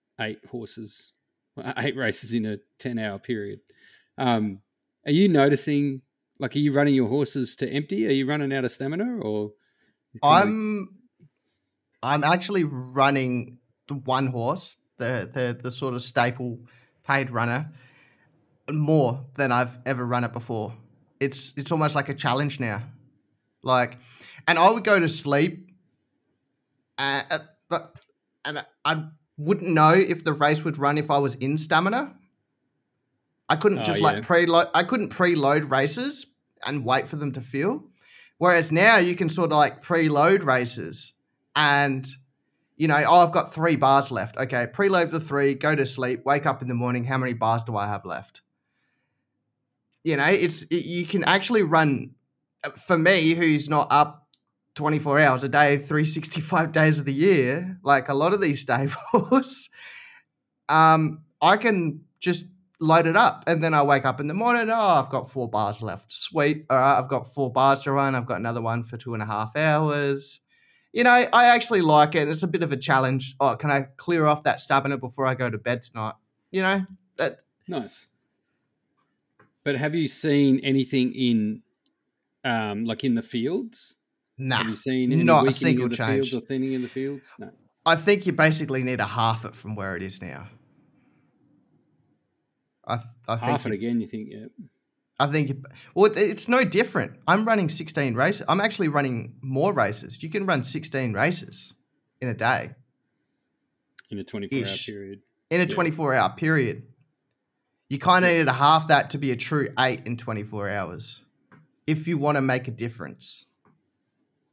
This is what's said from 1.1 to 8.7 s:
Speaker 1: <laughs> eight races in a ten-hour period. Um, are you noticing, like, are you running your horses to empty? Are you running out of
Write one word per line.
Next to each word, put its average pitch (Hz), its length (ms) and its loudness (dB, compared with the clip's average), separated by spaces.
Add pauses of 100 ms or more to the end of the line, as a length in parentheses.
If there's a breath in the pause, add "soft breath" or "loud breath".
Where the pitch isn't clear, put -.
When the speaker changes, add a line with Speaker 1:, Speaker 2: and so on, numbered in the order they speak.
Speaker 1:
<laughs> - 220 -10
eight 127 180 -4
races 113 380 -6
in 113 100 -2
a 104 140 -6 (200)
ten-hour 110 420 -6
period. 104 400 -8 (580 soft breath)
Um, 110 420 -2 (460)
are 143 60 -2
you 185 160 6
noticing, 143 760 2 (360)
like, 135 180 -6
are - 20 -2
you 147 140 2
running 143 220 4
your 127 140 4
horses 131 480 -4
to - 140 -4
empty? 147 360 -4
Are - 60 2
you 135 160 0
running 143 240 -2
out 135 120 -2
of 123 80 -2